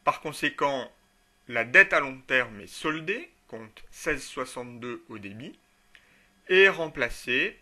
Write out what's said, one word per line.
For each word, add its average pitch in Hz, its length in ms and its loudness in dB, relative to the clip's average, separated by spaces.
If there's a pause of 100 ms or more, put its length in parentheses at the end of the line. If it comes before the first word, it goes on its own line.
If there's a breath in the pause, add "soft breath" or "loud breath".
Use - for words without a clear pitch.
Par - 180 0
conséquent, 143 720 -2 (540)
la 117 180 -2
dette 185 280 8
à 160 80 4
long 135 220 -4
terme 117 400 0
est 95 40 -16
soldée, 160 640 -6 (180)
compte - 420 -16
seize 151 340 -4
soixante-deux 123 840 -10
au 113 80 -12
débit, 110 400 -14 (920 soft breath)
et 185 140 8
est 196 80 10
remplacée 147 920 -2